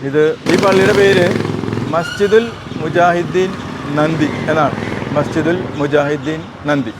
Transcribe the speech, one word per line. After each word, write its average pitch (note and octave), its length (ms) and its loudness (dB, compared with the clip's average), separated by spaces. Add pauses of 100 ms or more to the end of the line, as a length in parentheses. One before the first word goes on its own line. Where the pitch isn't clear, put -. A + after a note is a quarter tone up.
ഇത്, D3 140 2 (300)
ഈ - 120 4
പള്ളിയുടെ G3 360 4
പേര് G3 240 6 (680)
മസ്ജിദുൽ G3+ 500 2 (380)
മുജാഹിദ്ദീൻ F3 680 2 (480)
നന്ദി D#3 300 2 (220)
എന്നാണ്. D3+ 260 2 (400)
മസ്ജിദുൽ D#3+ 420 0 (220)
മുജാഹിദ്ദീൻ D3 600 0 (300)
നന്ദി. C3 300 0